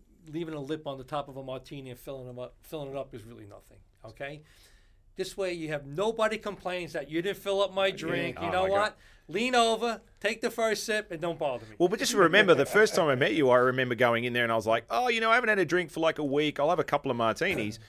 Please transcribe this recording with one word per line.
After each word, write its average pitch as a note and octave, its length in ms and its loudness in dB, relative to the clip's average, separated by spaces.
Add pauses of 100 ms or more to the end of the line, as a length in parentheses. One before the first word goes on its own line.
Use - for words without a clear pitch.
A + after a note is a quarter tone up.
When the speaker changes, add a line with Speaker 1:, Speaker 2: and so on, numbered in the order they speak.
(320)
Speaker 1:
leaving D#3+ 220 -8
a D3+ 80 -10
lip D#3 260 -8
on C3+ 100 -10
the C3 60 -16
top D3 240 -8
of C3+ 80 -18
a C3+ 80 -12
martini C3+ 460 -12
and B2 100 -16
filling C3+ 280 -14
them B2 120 -14
up, - 220 -14
filling D3 300 -12
it C#3 40 -12
up C3+ 180 -10
is A2+ 120 -16
really A2+ 200 -20
nothing, G2+ 320 -20 (280)
okay? C#3+ 360 -14 (760)
This F#3+ 180 -10
way F#3 180 -4
you D#3+ 160 -8
have, C#3+ 160 -6
nobody G#3+ 520 -2
complains F3+ 560 -8
that C#3+ 160 -6
you D#3+ 120 -2
didn't G3 180 -4
fill G3 220 0
up F#3+ 120 -2
my G3 180 0
drink. F3 460 -4
Speaker 2:
Yeah. - 60 -8
Speaker 1:
You G3 60 -2
Speaker 2:
Oh - 40 -2
Speaker 1:
know F#3 100 2
Speaker 2:
my F#3+ 60 2
God. G3 80 2
Speaker 1:
what? G#3 200 0 (300)
Lean A#3+ 280 -2
over, A3+ 460 2 (180)
take A3 220 -2
the A3+ 100 -2
first A3 320 -2
sip, G#3+ 260 -4
and E3+ 100 -8
don't E3+ 200 -6
bother B2 260 -4
me. G#2+ 140 -20
Speaker 2:
Well, F3 100 4
but G#3+ 80 -2
just A#3+ 160 -2
remember, F#3+ 400 8
the C#3 120 6
first G3 280 4
time E3 140 4
I C#3 80 4
met D#3+ 180 2
you, C#3+ 160 4
I B2 80 8
remember B2+ 380 2
going A#2 300 4
in B2 80 -2
there A#2+ 100 2
and A#2 80 0
I A2+ 40 2
was A2 120 0
like, A2+ 240 2
"Oh, B3 160 0
you A#3 120 0
know, A3+ 120 2
I - 40 6
haven't A#3+ 140 0
had G#3 80 4
a F#3 80 2
drink F3 240 -2
for, - 100 -10
like, D#3+ 200 0
a D3+ 40 -2
week. C#3+ 360 0
I'll D3 100 2
have F3 80 2
a D3+ 60 0
couple C#3+ 260 -2
of A#2+ 80 0
martinis." A2+ 720 -2